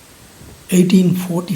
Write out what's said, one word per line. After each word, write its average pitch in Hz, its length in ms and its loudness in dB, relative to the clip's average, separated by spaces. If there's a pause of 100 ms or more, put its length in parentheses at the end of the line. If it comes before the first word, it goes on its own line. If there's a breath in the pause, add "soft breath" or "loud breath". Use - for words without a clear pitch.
(720)
எயிட்டீன் 180 460 2
ஃபார்ட்டி 175 400 -8